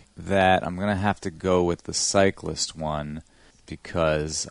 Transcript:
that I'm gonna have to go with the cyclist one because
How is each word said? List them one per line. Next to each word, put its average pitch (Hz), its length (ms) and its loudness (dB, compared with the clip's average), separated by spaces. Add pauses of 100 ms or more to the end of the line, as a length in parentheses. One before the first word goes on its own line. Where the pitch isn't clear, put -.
(160)
that 95 500 4
I'm 87 100 -6
gonna 101 200 0
have 98 260 0
to 95 80 -6
go 90 320 2
with 85 220 0
the 87 100 -8
cyclist 92 840 0
one 76 460 -6 (440)
because 78 840 -2